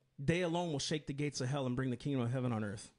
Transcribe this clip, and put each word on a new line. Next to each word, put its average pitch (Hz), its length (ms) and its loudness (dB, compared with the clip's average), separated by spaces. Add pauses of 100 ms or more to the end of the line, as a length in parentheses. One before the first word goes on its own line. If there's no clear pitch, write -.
(180)
They 165 240 2
alone 175 280 2
will 147 80 0
shake - 280 -2
the 147 80 -4
gates 147 260 -2
of 127 80 0
hell 139 180 0
and 123 80 0
bring 131 160 0
the 120 60 0
kingdom 139 260 0
of 120 80 2
heaven 127 220 2
on 110 100 0
earth." 107 360 -6